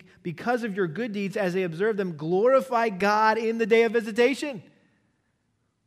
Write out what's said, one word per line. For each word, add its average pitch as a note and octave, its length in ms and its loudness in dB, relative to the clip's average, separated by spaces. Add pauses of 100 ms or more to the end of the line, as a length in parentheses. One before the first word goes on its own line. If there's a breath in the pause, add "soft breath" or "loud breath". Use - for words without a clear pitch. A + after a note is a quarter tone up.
(240 soft breath)
because A3+ 400 -4
of G#3 120 -6
your F#3+ 120 -2
good G#3 240 -6
deeds, G3 260 -6
as F#3+ 160 -2
they F#3+ 100 -2
observe F#3 340 -2
them, F#3 180 -4
glorify A3+ 720 2
God G#3+ 480 2
in A3+ 220 -2
the A3+ 80 0
day A3+ 160 6
of A3+ 80 2
visitation." A#3+ 720 0 (1200)